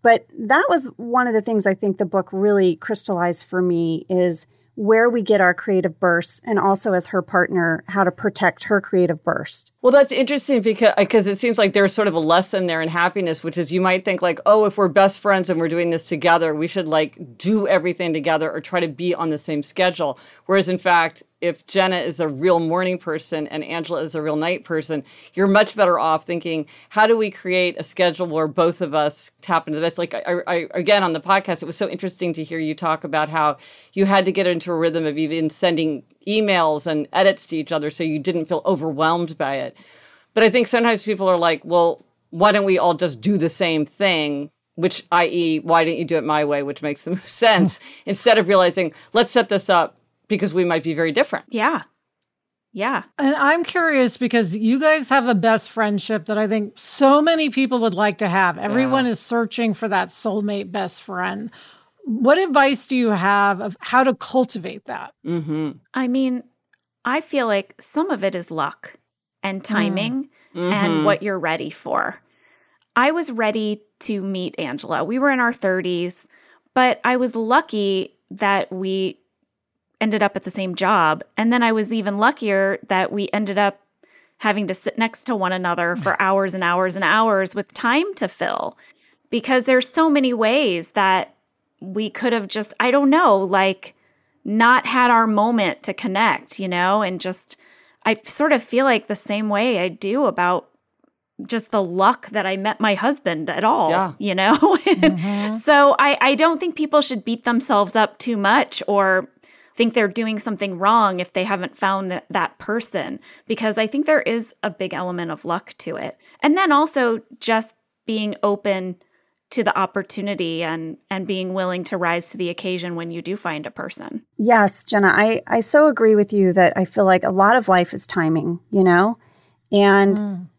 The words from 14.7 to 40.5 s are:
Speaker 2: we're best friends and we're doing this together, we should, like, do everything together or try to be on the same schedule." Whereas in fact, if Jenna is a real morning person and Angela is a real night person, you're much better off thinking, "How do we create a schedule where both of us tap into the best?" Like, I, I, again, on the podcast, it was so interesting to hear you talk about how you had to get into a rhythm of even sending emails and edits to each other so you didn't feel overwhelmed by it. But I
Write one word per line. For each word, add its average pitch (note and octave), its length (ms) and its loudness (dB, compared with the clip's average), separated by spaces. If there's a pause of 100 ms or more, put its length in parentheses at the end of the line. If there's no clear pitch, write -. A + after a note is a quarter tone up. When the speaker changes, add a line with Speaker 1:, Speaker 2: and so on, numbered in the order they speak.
Speaker 2:
we're G3 100 2
best G3 320 4
friends F#3+ 300 0
and E3 100 0
we're E3 80 -2
doing E3+ 220 -2
this E3 160 -4
together, E3 480 2
we D#3 140 -4
should, F3 200 -4
like, D#3 480 -2
do G3+ 320 0
everything E3+ 440 0
together D#3 380 0
or D#3 100 -8
try F3 200 -4
to E3+ 80 -2
be E3 260 -4
on E3 160 -4
the D3+ 80 -4
same D3 240 -6
schedule." E3+ 560 -2 (280)
Whereas F#3 220 2
in F#3 100 -2
fact, E3+ 440 0 (180)
if E3+ 260 -4
Jenna F#3 300 0
is E3+ 240 -4
a D#3+ 80 0
real E3 320 2
morning F3+ 380 -2
person D#3 500 -6
and D#3 160 -8
Angela D#3+ 380 -6
is D#3+ 120 -8
a D#3 80 -6
real D3+ 140 -2
night E3+ 280 -2
person, D#3 380 -4 (320)
you're G3 140 2
much G#3+ 260 4
better F3+ 240 4
off D#3 260 2
thinking, E3 420 -4 (240)
"How G#3+ 180 4
do A#3 80 4
we G#3+ 160 -2
create F3+ 480 0
a - 20 -8
schedule F3 460 -2
where D#3 180 -2
both E3 340 0
of D3+ 140 -6
us D3+ 460 -2
tap E3+ 260 0
into D#3 140 -6
the E3 40 -2
best?" E3 140 -2
Like, E3+ 160 -6
I, - 220 -4 (100)
I, E3+ 260 -2
again, G3 300 2
on F3+ 120 0
the D#3 60 -4
podcast, F#3 400 0
it D#3+ 60 -10
was E3 100 -10
so G3+ 120 -4
interesting F3+ 460 -6
to D#3+ 100 -8
hear E3 160 -8
you D#3 160 -4
talk D#3+ 260 -2
about D3+ 260 -2
how D3+ 280 0 (360)
you G3 140 2
had G3 200 4
to F#3+ 60 0
get F#3+ 140 0
into F3 240 -2
a E3+ 60 -2
rhythm E3 280 0
of D3 140 -2
even D#3+ 320 -2
sending D#3+ 540 -2 (240)
emails F3+ 580 0
and D3+ 260 -2
edits F#3 340 2
to E3 100 -8
each D#3 160 -6
other D3+ 180 -4
so E3+ 140 -6
you D#3 160 -2
didn't E3 260 -2
feel D#3+ 180 -4
overwhelmed D#3+ 720 0
by C#3 200 -4
it. B2+ 200 -8 (580)
But A3+ 100 4
I A3 60 6